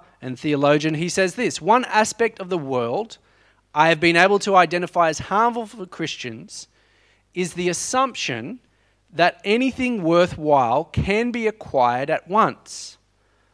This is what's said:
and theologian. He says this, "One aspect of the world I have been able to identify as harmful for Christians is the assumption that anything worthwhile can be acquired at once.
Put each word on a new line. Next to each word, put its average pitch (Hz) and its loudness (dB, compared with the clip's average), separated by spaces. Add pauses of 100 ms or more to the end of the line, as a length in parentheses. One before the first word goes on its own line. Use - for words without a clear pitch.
(200)
and 127 -10
theologian. 147 0
He 170 -4
says 185 -2
this, 208 -4
"One 214 2
aspect 214 -2
of 180 -10
the 185 -2
world 135 -4 (580)
I 156 6
have 160 2
been 170 4
able 196 6
to 196 0
identify 175 2
as 156 -4
harmful 226 0
for 208 -16
Christians - -12 (640)
is 180 -6
the 175 -2
assumption 180 -4 (500)
that 170 0
anything 240 0
worthwhile 156 2
can 214 -2
be 226 -4
acquired 135 0
at - -2
once. - -2 (560)